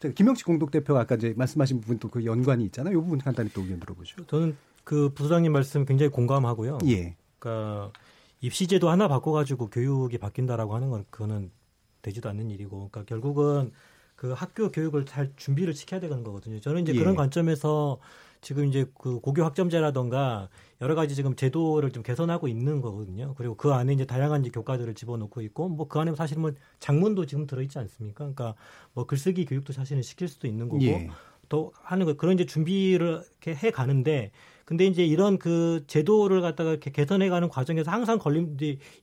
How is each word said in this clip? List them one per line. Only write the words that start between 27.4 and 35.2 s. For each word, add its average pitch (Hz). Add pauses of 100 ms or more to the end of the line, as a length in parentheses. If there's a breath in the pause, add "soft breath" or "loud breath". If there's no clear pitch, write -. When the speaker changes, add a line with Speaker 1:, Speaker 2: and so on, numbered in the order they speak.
Speaker 2:
들어있지 135
않습니까? 107
그러니까 135 (380 loud breath)
뭐 123
글쓰기 175
교육도 139
사실은 135
시킬 -
수도 -
있는 113
거고, 143
Speaker 1:
예. 90 (400 loud breath)
Speaker 2:
또 151 (100)
하는 185
거, 156
그런 165
이제 180
준비를 170
이렇게 -
해 208
가는데, 135 (340 soft breath)
근데 170
이제 180
이런 180